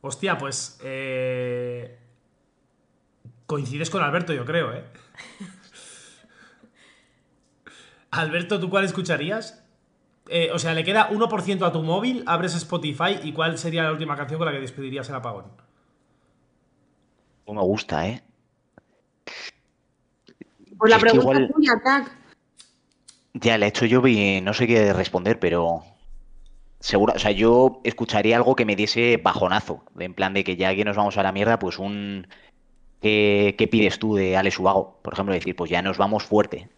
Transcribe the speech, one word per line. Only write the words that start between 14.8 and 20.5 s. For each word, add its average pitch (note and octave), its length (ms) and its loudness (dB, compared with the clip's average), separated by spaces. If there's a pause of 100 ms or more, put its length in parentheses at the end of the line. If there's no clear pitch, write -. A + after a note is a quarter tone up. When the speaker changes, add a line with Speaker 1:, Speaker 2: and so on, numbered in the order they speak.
Speaker 1:
el B2+ 60 -12
apagón? A2+ 320 -10 (2000)
Speaker 2:
No G#2 80 -10
me G#2+ 80 -2
gusta, F#2 460 -2
¿eh? A#2 140 -8 (2500)